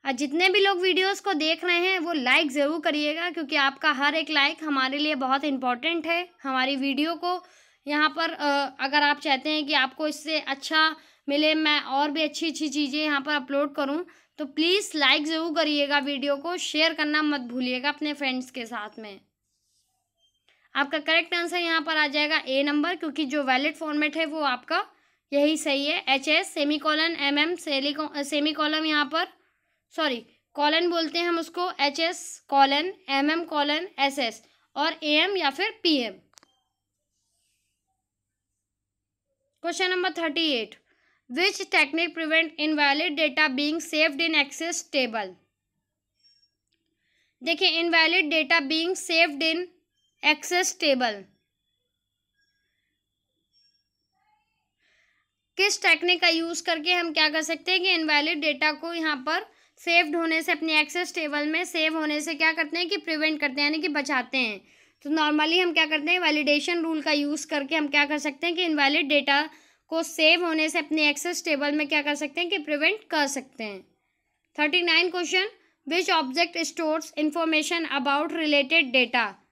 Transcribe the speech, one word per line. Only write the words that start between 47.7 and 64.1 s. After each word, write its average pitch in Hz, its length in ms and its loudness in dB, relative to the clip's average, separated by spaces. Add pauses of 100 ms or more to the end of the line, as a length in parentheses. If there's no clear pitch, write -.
invalid 330 480 4
data 320 320 2
being 320 340 0
saved 320 460 0
in 330 200 0 (600)
access 330 560 0
table, 247 360 2 (4000)
किस 403 240 2
टेक्निक 349 400 4
का 359 60 4
यूज़ 330 360 0
करके 330 300 0
हम 339 200 0
क्या 311 160 4
कर 311 120 -2
सकते 320 300 -4
हैं 370 100 2
कि 370 120 2
इनवैलिड 311 480 0
डेटा 302 320 0
को 320 200 -8
यहाँ 320 220 -2 (120)
पर 359 180 -2 (340)
सेव्ड 339 360 2
होने 330 260 0
से, 330 100 -2
अपने 311 280 2
एक्सेस 349 360 -2
टेबल 294 320 -2
में 320 180 -2
सेव 320 320 -2
होने 302 240 -2
से 302 140 -6
क्या 320 180 2
करते 320 240 -4
हैं 349 120 -2
कि 403 100 -2
प्रिवेंट 311 420 -2
करते 285 200 -2
हैं, 294 80 2
यानी 311 120 -2
कि 370 80 -2
बचाते 277 480 -2